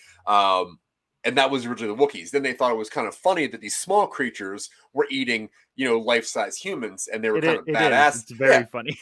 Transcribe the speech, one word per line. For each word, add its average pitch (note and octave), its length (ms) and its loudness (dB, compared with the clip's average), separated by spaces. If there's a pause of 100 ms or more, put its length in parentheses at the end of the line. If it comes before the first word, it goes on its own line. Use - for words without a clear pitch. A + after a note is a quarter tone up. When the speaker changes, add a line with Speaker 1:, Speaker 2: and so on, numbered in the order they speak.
(280)
Speaker 1:
Um, F#2+ 520 2 (440)
and B2 160 0
that C3+ 100 6
was C3 160 -2
originally A2+ 300 -6
the B2 100 -2
Wookiees. G#2 240 -4
Then C#3 140 -2
they B2+ 100 -2
thought B2+ 180 0
it A2+ 60 0
was G#2+ 120 -6
kind A#2+ 180 -4
of G2 80 -10
funny E3+ 320 0
that A2 140 -10
these - 160 -8
small G3+ 280 2
creatures G#2 640 -8 (240)
were C#3+ 160 0
eating, A#2+ 400 -2 (260)
you C3 120 -2
know, A#2 100 4
life-size A2+ 580 0
humans, A#2+ 560 -8
and - 120 -6
they D#3 80 2
were - 60 2
Speaker 2:
It D#3 80 0
Speaker 1:
kind D#3+ 120 2
Speaker 2:
i-, - 40 -6
Speaker 1:
of D#3+ 60 -16
Speaker 2:
it D#3 40 -4
is. A#2 60 0
Speaker 1:
badass. A#2+ 440 4
Speaker 2:
It's - 100 -18
very C3 200 4
Speaker 1:
Yeah. A#2+ 140 6
Speaker 2:
funny. A#2+ 360 -8